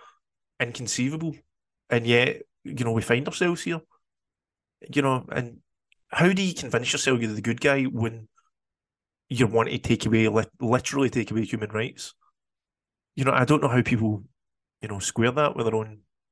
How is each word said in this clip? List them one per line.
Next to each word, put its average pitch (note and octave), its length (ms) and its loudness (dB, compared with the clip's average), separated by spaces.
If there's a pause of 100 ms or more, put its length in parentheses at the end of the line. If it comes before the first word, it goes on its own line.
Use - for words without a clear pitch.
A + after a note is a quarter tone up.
(600)
inconceivable. C3 760 -4 (520)
And A#2 180 0
yet, A#2+ 360 4 (220)
you B2+ 200 -6
know, A#2 80 0
we A2+ 100 0
find B2 240 0
ourselves F3 360 -2
here. E3+ 180 -6 (1120)
You C#3+ 100 2
know, C3 280 0
and A#2+ 280 -6 (500)
how F3 240 4
do G3 100 0
you F#3 120 -2
convince B2 380 4
yourself C3 280 2
you're A2 120 -2
the G#2+ 80 -6
good A#2 200 -2
guy C#3 240 4
when A2+ 440 -4 (1000)
you A#2+ 180 2
want A2+ 240 0
to - 80 -4
take - 280 0
away, A2+ 220 4
li-, G#2+ 160 2 (160)
literally B2+ 480 0
take A2+ 220 -4
away G#2+ 140 -2
human G#2+ 260 -6
rights? - 440 -8 (1000)
You C3+ 80 -2
know, C3 80 4
I B2+ 120 4
don't D3 180 4
know C#3+ 60 0
how B2 140 4
people, A2 420 -2 (580)
you - 60 -10
know, G2+ 100 -8
square - 340 0
that D3 240 0
with B2 100 -4
their A2+ 80 0
own G#2+ 260 -6 (320)